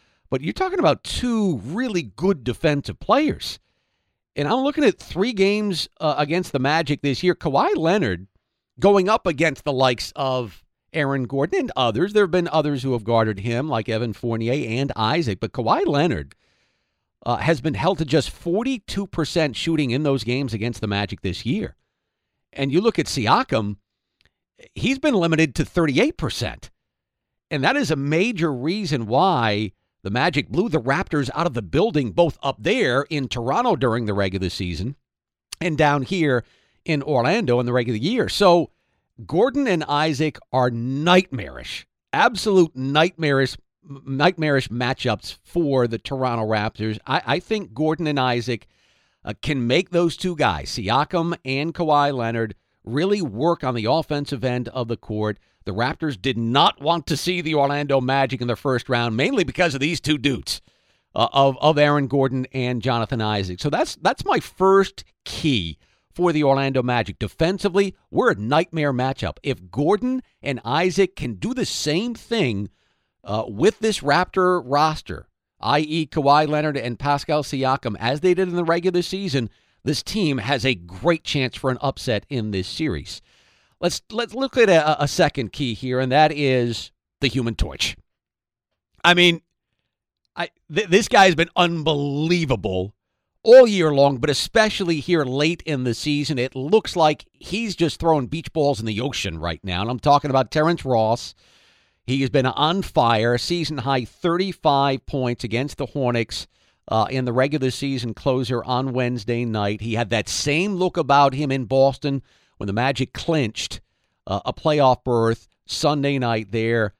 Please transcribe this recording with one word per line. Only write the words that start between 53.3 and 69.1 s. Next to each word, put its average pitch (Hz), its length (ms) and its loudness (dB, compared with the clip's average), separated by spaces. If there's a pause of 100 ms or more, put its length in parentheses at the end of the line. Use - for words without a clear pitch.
on 127 120 -2
the 110 100 -4
offensive 143 580 -2
end 123 260 -2
of 127 180 -6
the 117 100 -4
court. 107 400 -4 (280)
The 95 80 -6
Raptors 127 460 -4
did 120 180 -2
not 127 440 2
want 160 260 0
to 151 100 0
see 175 240 -4
the 156 120 -4
Orlando 143 480 0
Magic 131 400 0
in 120 60 -4
the 120 80 0
first 131 340 -2
round, 120 280 0
mainly 202 260 2
because 147 320 -2
of 131 60 -6
these 156 180 -2
two 151 180 0
dudes, 120 440 -2 (520)
uh, 117 180 2
of, 139 280 4
of 147 180 4
Aaron 147 300 4
Gordon 135 460 0
and 127 280 -4
Jonathan 120 400 -2
Isaac. 101 380 -2
So 147 100 -2
that's, 202 280 -2
that's - 280 -2
my 381 140 0
first 190 640 2 (220)
key 98 520 -2 (360)
for 175 180 0
the 151 120 0
Orlando 135 400 2
Magic. 120 340 -2
Defensively, 185 800 -2 (160)
we're 247 200 2
a - 40 0
nightmare 147 580 0
matchup. 127 480 -4